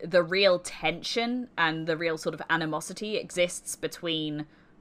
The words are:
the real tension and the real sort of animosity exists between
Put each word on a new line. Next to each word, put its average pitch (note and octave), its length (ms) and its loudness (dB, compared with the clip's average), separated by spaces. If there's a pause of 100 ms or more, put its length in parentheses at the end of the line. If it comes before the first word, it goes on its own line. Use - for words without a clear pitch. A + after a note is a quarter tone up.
the F3 200 4
real F#3 360 4
tension A#3 960 -2
and D#3+ 300 2
the E3 100 0
real D#3+ 220 0
sort E3 160 -4
of - 160 -8
animosity E3 680 -2
exists - 580 -2
between D#3 680 -4 (340)